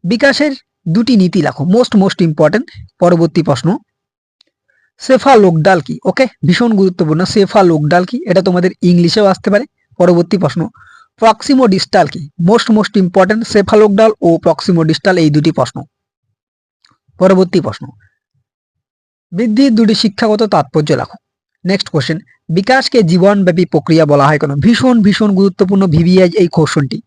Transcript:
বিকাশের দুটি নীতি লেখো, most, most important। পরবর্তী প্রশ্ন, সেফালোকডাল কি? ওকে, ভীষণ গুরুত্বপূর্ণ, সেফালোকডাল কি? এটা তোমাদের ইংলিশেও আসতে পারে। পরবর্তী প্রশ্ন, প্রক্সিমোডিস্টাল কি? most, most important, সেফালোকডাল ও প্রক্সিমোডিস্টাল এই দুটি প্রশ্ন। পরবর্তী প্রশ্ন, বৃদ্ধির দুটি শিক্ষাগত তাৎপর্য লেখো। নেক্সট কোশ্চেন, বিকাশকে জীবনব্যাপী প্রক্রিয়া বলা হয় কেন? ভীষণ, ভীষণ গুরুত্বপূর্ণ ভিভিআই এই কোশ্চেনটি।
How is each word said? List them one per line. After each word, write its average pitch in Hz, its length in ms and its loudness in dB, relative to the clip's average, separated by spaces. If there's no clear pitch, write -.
বিকাশের 277 400 0
দুটি 240 260 0
নীতি 180 240 0
লেখো, 139 160 -6
most, 247 180 0
most 196 260 -2
important। 156 380 0
পরবর্তী 170 460 0
প্রশ্ন, 143 200 -2
সেফালোকডাল 190 800 4
কি? 160 80 -10
ওকে, 254 160 -2
ভীষণ 233 240 0
গুরুত্বপূর্ণ, 180 440 0
সেফালোকডাল 180 880 0
কি? 247 60 -6
এটা 180 180 2
তোমাদের 180 220 0
ইংলিশেও 175 500 2
আসতে - 200 -6
পারে। 214 120 0
পরবর্তী 175 440 2
প্রশ্ন, - 180 -4
প্রক্সিমোডিস্টাল 220 840 0
কি? - 140 -12
most, 233 280 2
most 208 180 -2
important, 190 360 0
সেফালোকডাল 214 580 2
ও - 20 2
প্রক্সিমোডিস্টাল 165 680 0
এই 151 120 2
দুটি 147 220 0
প্রশ্ন। 127 180 -4
পরবর্তী 185 460 2
প্রশ্ন, - 180 -10
বৃদ্ধির 226 420 0
দুটি 220 240 2
শিক্ষাগত 214 400 -2
তাৎপর্য 156 360 -2
লেখো। - 160 -12
নেক্সট 196 220 -4
কোশ্চেন, 160 260 -4
বিকাশকে 254 420 0
জীবনব্যাপী 180 640 2
প্রক্রিয়া 160 400 0
বলা 143 160 2
হয় 151 140 0
কেন? 143 100 -4
ভীষণ, 240 320 2
ভীষণ 208 320 0
গুরুত্বপূর্ণ 196 440 0
ভিভিআই 180 360 2
এই 175 140 0
কোশ্চেনটি। 143 500 -2